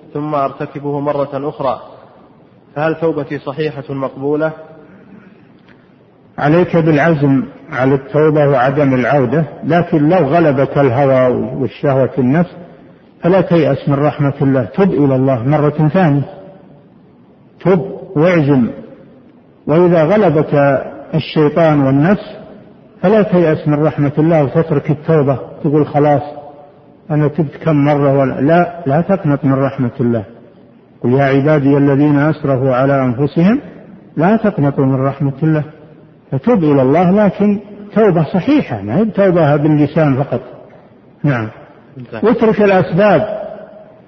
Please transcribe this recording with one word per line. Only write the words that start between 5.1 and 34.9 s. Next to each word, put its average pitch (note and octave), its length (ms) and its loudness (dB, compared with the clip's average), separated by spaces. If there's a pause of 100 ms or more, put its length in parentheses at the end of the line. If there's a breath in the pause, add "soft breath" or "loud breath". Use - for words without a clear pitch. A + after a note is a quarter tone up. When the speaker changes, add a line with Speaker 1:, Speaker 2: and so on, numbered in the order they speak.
Speaker 2:
عليك E3+ 400 2
بالعزم D3 640 2 (280)
على C3+ 240 0
التوبة D3+ 520 2
وعدم C#3 460 2
العودة، B2+ 520 0 (180)
لكن D#3+ 460 0
لو F#3 80 2
غلبك D3 600 0
الهوى C3 580 2 (260)
والشهوة C3 560 -2
النفس C#3+ 340 0 (720 loud breath)
فلا F3+ 180 2
تيأس D3+ 480 0
من C#3+ 60 2
رحمة C#3+ 460 0
الله، C3 220 2
تب F#3 300 0
إلى C#3 220 2
الله C3 280 0
مرة D3 500 0
ثانية، C#3+ 320 2 (1400)
تب F3+ 200 2 (300)
واعزم. C#3+ 540 2 (960)
وإذا E3+ 360 4
غلبك D3+ 800 2 (340)
الشيطان D#3 640 0
والنفس C#3 580 0 (640)
فلا G#3 200 2
تيأس E3+ 460 0
من D3+ 180 0
رحمة D3 320 0
الله D#3 260 2
وتترك D3+ 480 -2
التوبة، C#3+ 480 0 (240)
تقول: D3 240 0
"خلاص D3 340 0 (920)
أنا D3+ 160 2
تبت C#3+ 360 -4
كم D#3+ 120 0
مرة"، C#3+ 440 2
ولا، B2+ 220 -2
لا، E3 440 0
لا C#3+ 160 0
تقنط E3+ 440 -2
من C3+ 80 2
رحمة C3 460 -2
الله. A#2 240 -2 (800)
"قل B2 100 0
يا C#3 100 2
عبادي C#3 540 2
الذين C#3+ 420 2
أسرفوا C3+ 560 0
على C3+ 280 2
أنفسهم D3+ 580 0 (560)
لا F3+ 200 2
تقنطوا D3 480 0
من C3 200 0